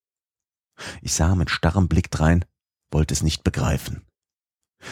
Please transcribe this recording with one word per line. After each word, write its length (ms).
Ich 120
sah 220
mit 140
starrem 400
Blick 200
drein, 360
wollte 240
es 80
nicht 220
begreifen. 640